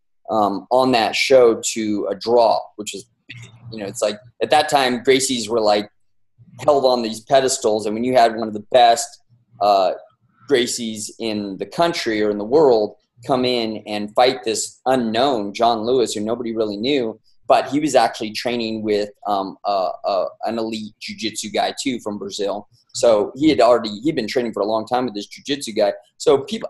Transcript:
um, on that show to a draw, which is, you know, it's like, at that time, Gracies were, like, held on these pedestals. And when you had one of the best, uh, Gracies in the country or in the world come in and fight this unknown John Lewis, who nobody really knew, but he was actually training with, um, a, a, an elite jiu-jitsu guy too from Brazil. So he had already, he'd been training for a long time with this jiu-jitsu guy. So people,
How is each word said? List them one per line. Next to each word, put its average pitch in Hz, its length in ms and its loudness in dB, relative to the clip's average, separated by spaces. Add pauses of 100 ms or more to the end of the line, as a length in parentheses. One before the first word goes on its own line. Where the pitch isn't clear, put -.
(300)
um, 101 420 0
on 131 220 2
that 110 220 0
show 120 460 4 (120)
to 104 360 -4
a 98 60 -6
draw, 113 460 2 (160)
which 104 180 -12
is, 95 100 -16 (680)
you 110 80 -12
know, 101 80 -8
it's 101 140 -12
like, 104 180 -2 (220)
at 117 100 -2
that 151 180 4
time, 127 340 0
Gracies 131 460 0
were, 113 100 0
like, 104 300 2 (760)
held 139 200 4
on 123 160 2
these 110 180 -6
pedestals. 120 680 2
And 107 100 -4
when 120 100 -4
you 127 100 0
had 117 200 4
one 113 120 -4
of 107 60 -8
the 104 180 -10
best, 120 360 6 (520)
uh, 98 340 4 (540)
Gracies 120 720 -2
in 104 380 -4
the 98 80 -8
country 117 580 -2
or 107 60 2
in 104 80 -2
the 104 80 -6
world 120 500 4 (320)
come 127 160 0
in 113 420 -2
and 107 300 -8
fight 131 300 2
this - 400 -6
unknown 117 680 0
John 113 280 0
Lewis, 120 320 0
who 107 80 -6
nobody 113 340 -6
really 107 220 -2
knew, 117 420 -2 (280)
but 120 220 2
he 139 100 -2
was 151 160 0
actually 117 360 0
training 110 520 -4
with, 104 260 0 (160)
um, 98 400 -4
a, 95 240 0 (160)
a, 90 200 0 (200)
an 110 140 -4
elite 110 400 -8
jiu-jitsu 104 500 -10
guy 98 320 -2
too 123 180 -4
from 104 200 -8
Brazil. 101 480 -8 (260)
So 107 420 2
he 147 140 2
had 131 120 4
already, 110 400 4
he'd 160 140 -2
been 113 120 -4
training 117 260 -4
for 101 80 -4
a 98 40 -2
long 107 200 -2
time 123 200 -2
with 110 100 -6
this 101 120 -10
jiu-jitsu 131 460 -8
guy. 104 200 0 (240)
So 143 220 4
people, 220 300 -10